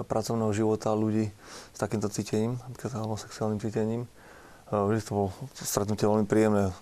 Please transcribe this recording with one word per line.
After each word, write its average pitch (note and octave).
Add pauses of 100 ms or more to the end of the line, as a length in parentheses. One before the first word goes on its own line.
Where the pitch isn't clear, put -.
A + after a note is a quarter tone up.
pracovného A2+
života G#2+
ľudí G#2+ (460)
s -
takýmto G#2+
cítením, A2 (140)
napríklad A#2+
homosexuálnym G#2+
cítením. A2
E, - (640)
vždy G#2+
to -
bolo G2+ (300)
stretnutie G#2
veľmi G#2+
príjemné, G#2 (120)